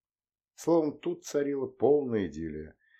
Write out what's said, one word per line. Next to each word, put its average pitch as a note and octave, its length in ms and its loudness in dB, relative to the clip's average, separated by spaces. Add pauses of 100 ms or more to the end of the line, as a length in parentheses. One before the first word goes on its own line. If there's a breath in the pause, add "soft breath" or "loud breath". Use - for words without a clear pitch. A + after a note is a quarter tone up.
(640)
Словом, D#3 360 2
тут E3+ 260 -6
царила C#3+ 420 -2
полная B2 600 2
идиллия. D#2 500 -10 (240 soft breath)